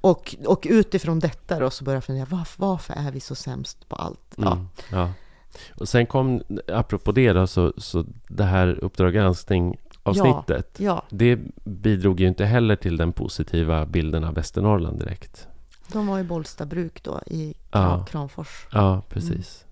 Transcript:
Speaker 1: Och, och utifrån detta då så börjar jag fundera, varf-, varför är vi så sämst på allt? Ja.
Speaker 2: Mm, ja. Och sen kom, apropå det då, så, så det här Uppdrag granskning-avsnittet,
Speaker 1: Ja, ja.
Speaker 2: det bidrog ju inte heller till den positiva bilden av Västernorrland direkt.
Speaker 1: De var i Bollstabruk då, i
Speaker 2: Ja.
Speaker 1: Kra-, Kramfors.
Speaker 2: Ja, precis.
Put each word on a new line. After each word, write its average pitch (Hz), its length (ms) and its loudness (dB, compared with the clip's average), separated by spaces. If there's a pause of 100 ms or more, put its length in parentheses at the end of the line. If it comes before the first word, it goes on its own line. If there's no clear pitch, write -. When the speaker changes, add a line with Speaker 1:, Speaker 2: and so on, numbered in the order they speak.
Speaker 1:
Och, - 340 2 (120)
och 190 240 4
utifrån 190 480 4
detta 160 420 -2
då 131 100 2
så - 140 -10
börjar 135 120 -2
jag 127 80 -4
fundera, 135 200 -4
varf-, 165 320 -6
varför 190 380 -2
är 143 180 -4
vi 135 80 -10
så - 140 -10
sämst - 540 -10
på - 80 -8
allt? - 400 -10
Ja. 101 160 0
Speaker 2:
Mm, 90 160 -4 (240)
ja. 90 180 0 (680)
Och - 120 -8
sen 120 180 4
kom, 131 360 0 (300)
apropå 107 400 0
det 120 200 6
då, 90 140 6
så, 87 300 2
så - 280 -4 (240)
det 101 160 0
här 92 400 4
Uppdrag 92 300 2
granskning-avsnittet, 98 1700 2
Speaker 1:
Ja, 196 40 0
ja. 185 260 0
Speaker 2:
det 117 260 4 (280)
bidrog 98 560 2
ju 92 80 6
inte 92 160 2
heller 110 320 4
till 85 200 -2
den 82 160 2
positiva 80 760 0
bilden 80 380 0
av 80 100 -4
Västernorrland 90 640 0
direkt. - 480 -10 (460)
Speaker 1:
De 214 140 -2
var 196 120 -2
i 185 60 -4
Bollstabruk 165 800 -8
då, - 240 -10
i 156 280 -8 (160)
Speaker 2:
Ja. - 100 0
Speaker 1:
Kra-, 90 260 2
Kramfors. - 680 -10
Speaker 2:
Ja, 98 360 4
precis. - 640 -6